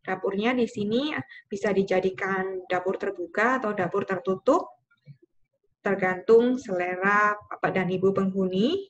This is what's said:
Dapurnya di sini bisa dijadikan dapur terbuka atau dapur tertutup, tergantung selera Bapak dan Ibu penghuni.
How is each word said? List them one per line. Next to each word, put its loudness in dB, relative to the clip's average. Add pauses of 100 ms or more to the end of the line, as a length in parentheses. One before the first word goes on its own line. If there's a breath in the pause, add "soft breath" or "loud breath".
Dapurnya -2
di 2
sini -2 (320 loud breath)
bisa -2
dijadikan -2
dapur -2
terbuka -2
atau -4
dapur -2
tertutup, 0 (1040)
tergantung 4
selera 0
Bapak -6
dan 0
Ibu 2
penghuni. 0